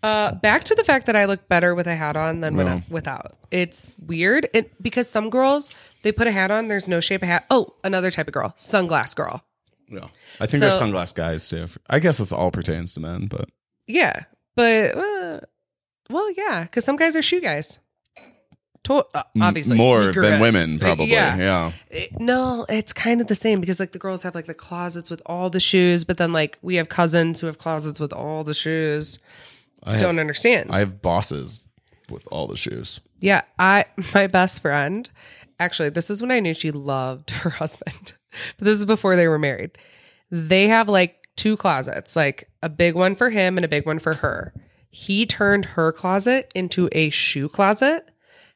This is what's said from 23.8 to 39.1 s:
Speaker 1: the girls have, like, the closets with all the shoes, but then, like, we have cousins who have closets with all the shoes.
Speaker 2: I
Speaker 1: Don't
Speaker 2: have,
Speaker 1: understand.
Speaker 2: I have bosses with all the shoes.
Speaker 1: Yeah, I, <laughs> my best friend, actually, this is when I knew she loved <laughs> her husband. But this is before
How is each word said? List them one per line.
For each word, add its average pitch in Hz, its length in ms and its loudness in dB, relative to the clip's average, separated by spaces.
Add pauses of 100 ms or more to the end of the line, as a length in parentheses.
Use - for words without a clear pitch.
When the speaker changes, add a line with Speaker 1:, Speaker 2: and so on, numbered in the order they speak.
Speaker 1:
the 196 60 -14
girls 185 220 -6
have, 175 140 -8
like, 165 100 -10
the 165 80 -14
closets 175 560 -8
with - 160 -12
all 180 240 -6
the 180 100 -2
shoes, 175 440 4
but 175 140 -4
then, 170 140 0
like, 156 300 -2
we 180 140 -4
have 165 120 0
cousins 165 520 2
who 165 80 -6
have 151 100 -8
closets 156 420 -6
with 147 140 -6
all 151 300 -8
the 151 100 -6
shoes. 156 640 -4 (640)
Speaker 2:
I 107 160 -2
Speaker 1:
Don't 175 180 2
Speaker 2:
have, 165 60 0
Speaker 1:
understand. 160 500 2
Speaker 2:
I 98 80 2
have 98 220 -2
bosses 78 640 -2 (460)
with - 160 -18
all 78 180 -6
the - 100 -10
shoes. - 440 -8 (200)
Speaker 1:
Yeah, 196 220 2 (160)
I, 190 280 4 (120)
<laughs> 185 160 -10
my 202 140 4
best 185 340 2
friend, 151 480 -2 (500)
actually, 170 300 -2
this 165 220 -2
is 208 100 -4
when 247 100 -6
I 247 80 2
knew 170 140 -2
she 160 160 -4
loved 139 600 -6
<laughs> - 100 -8
her 175 80 -2
husband. - 640 -6 (460)
But 196 60 -4
this 208 120 4
is 208 80 0
before 196 300 2